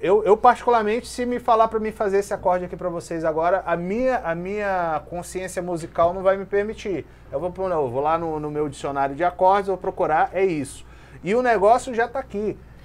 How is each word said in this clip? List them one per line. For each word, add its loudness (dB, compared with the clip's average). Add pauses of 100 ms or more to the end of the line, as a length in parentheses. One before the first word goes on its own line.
Eu, 4
eu 6
particularmente, 4
se -6
me -2
falar 4
pra -2
mim -4
fazer 0
esse -2
acorde 0
aqui -12
pra -6
vocês -6
agora, 2
a -2
minha, -2
a -4
minha -4
consciência -8
musical -2
não -6
vai 4
me -6
permitir. -4 (260)
Eu -4
vou, -4 (160)
não, 0
eu 0
vou -2
lá 2
no, -4
no -6
meu -2
dicionário -4
de -2
acordes, 2
vou -2
procurar, 0
é 2
isso. -2 (400)
E 0
o 4
negócio 4
já 0
tá -8
aqui. -6 (260)